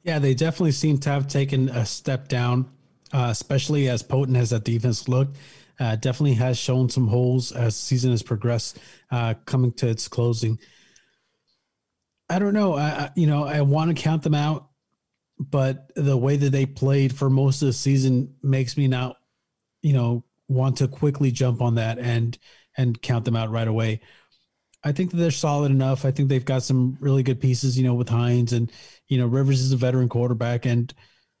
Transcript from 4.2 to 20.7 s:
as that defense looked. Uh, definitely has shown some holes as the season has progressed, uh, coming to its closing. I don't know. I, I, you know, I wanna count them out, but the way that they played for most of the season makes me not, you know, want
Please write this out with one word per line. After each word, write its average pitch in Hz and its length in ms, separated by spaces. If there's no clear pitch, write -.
as 120 140
that 110 160
defense 117 420
looked. 135 300
Uh, 113 160
definitely 131 400
has 127 220
shown 127 320
some 127 180
holes 123 460
as 117 220
the - 40
season 127 320
has 113 100
progressed, 117 580
uh, 117 220
coming 127 280
to - 140
its 110 220
closing. 113 500
I 175 100
don't 202 140
know. 202 200
I, 143 120
I, 147 300
you 165 120
know, 147 180
I 147 160
wanna 156 320
count 156 300
them 151 120
out, 147 340
but 135 560
the 139 220
way 135 180
that 139 160
they 135 140
played 135 500
for 135 140
most 135 320
of 143 60
the 123 60
season 135 720
makes 131 320
me 139 120
not, 127 300
you 151 120
know, 120 300
want 131 300